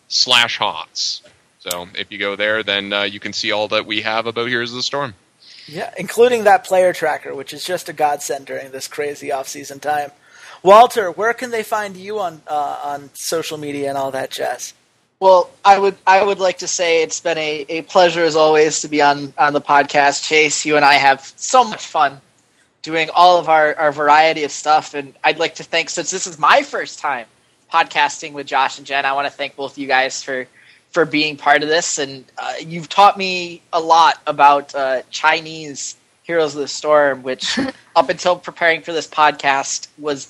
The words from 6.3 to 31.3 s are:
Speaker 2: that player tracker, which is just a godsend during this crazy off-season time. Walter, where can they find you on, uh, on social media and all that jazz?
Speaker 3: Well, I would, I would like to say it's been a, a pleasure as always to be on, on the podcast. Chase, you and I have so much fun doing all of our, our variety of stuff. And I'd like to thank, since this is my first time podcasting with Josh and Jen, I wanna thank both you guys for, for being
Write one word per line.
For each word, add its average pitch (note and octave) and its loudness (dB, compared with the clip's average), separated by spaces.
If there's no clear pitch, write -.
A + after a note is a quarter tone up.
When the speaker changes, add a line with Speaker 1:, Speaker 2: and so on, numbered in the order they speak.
Speaker 2:
that G3 4
player F#3 2
tracker, C#3+ -6
which C3+ -14
is D3 -14
just F3+ -8
a E3+ -12
godsend D3 -4
during C3+ -12
this C3 -12
crazy C#3+ -8
off-season C#3 -10
time. D3 -4
Walter, G#3+ 8
where G3+ -2
can B3 -10
they A3+ -4
find G#3 -6
you G3+ -10
on, E3 -8
uh, C#3+ -4
on C#3+ -10
social D#3+ -6
media C#3+ -6
and C#3 -4
all C3+ -4
that C3 -6
jazz? B2+ -8
Speaker 3:
Well, F#3 6
I G3 8
would, G3 0
I F#3+ 6
would G3+ 0
like F#3 -2
to F3+ -10
say E3 0
it's D3+ -6
been E3 -2
a, D3+ -6
a E3 -6
pleasure F3 4
as D#3+ 2
always D#3 4
to D#3 -10
be D3 0
on, C#3+ 0
on D3 2
the C#3+ 0
podcast. C#3+ 2
Chase, D#3 0
you D3+ 0
and D3 4
I C#3 6
have C3+ 2
so - 2
much G#3+ -10
fun C#3 -2
doing D#3+ -2
all F3 8
of D#3 -2
our, D#3 4
our D#3 2
variety D3+ 4
of C#3 -6
stuff. D3+ 0
And C#3 -10
I'd D#3 0
like D#3 -4
to D#3+ -14
thank, E3 -4
since D#3+ -6
this F3+ -6
is E3 -16
my F#3 4
first G3+ -10
time B2+ -6
podcasting D#3 -2
with C#3+ -12
Josh C3+ -2
and C#3 -20
Jen, C#3 -4
I C#3 0
wanna C#3 -2
thank C3+ -10
both C3+ -10
you C#3 -10
guys C3 0
for, B2+ -8
for E3 2
being D3+ -2